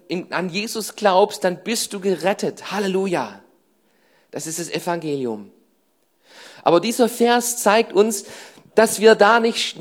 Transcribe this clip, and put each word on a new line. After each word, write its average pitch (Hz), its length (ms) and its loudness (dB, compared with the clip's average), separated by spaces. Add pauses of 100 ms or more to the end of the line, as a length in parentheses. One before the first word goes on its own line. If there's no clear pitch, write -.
in, 175 260 -8
an 175 160 -4
Jesus 208 460 -8
glaubst, 202 480 2
dann 180 200 -4
bist 226 300 -6
du 202 60 -10
gerettet. 185 720 -2
Halleluja. 185 680 -4 (920)
Das - 160 -10
ist 160 120 -8
das 170 100 -10
Evangelium. 143 840 -6 (1120)
Aber 170 160 4
dieser 226 300 0
Vers 240 520 0
zeigt 220 320 2
uns, 214 320 0 (480)
dass 220 260 4
wir 220 140 8
da 214 260 6
nicht, - 420 -2